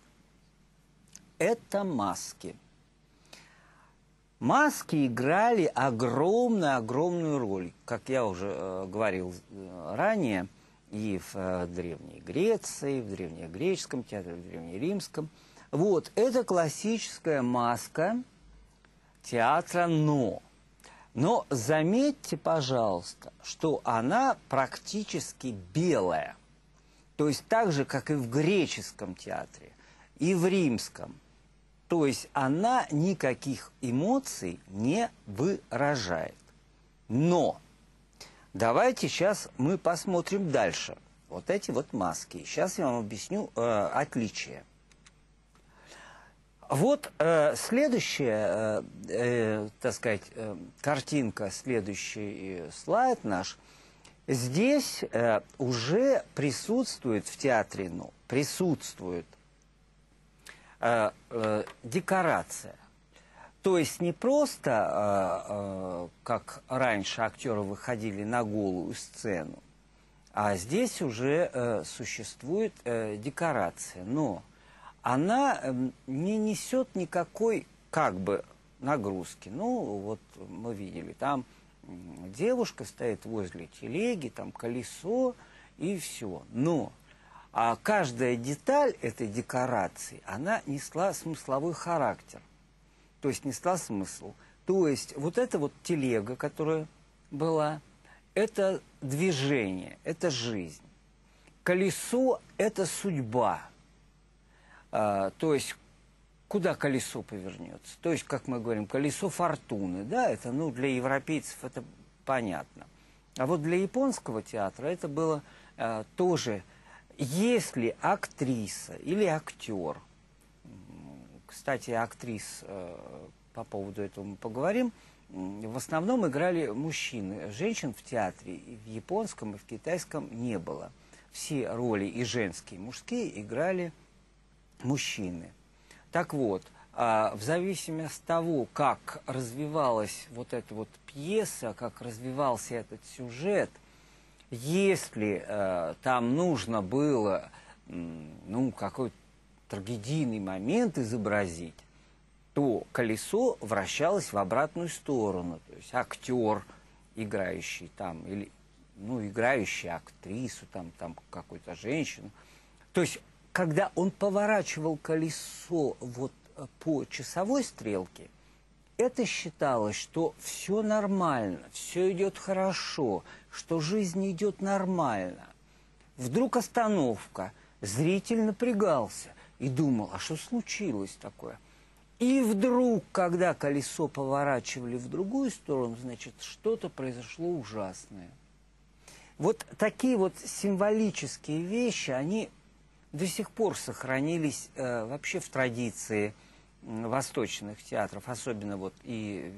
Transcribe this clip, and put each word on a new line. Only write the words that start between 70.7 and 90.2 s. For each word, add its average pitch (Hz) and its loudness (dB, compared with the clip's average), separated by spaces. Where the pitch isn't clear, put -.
уже, 139 0
э, 120 0
существует, 151 -4
э, 113 -2
декорация. 110 -2
Но 117 -2
она, 208 2
эм, 131 -2
не 170 -2
несет 214 0
никакой, 185 0
как 135 4
бы, 95 0
нагрузки. 101 -2
Ну, 180 -2
вот 104 -6
мы 113 -8
видели, 87 -10
там, 131 -2
м, 90 -14
девушка 202 0
стоит 107 -4
возле 92 -6
телеги, 160 -2
там 98 -10
колесо 180 -2
и 190 -2
все. 95 -8
Но, 139 2
а, 117 2
каждая 127 2
деталь 214 2
этой 120 -4
декорации, 117 -2